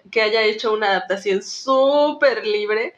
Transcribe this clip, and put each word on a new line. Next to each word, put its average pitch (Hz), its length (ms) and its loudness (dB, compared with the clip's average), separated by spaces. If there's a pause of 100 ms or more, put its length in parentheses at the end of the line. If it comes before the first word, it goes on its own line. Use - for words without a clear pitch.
(100)
que 226 100 0
haya 220 220 2
hecho 214 320 0
una 214 140 0
adaptación 196 540 -2
súper 269 1040 2
libre, 214 520 -2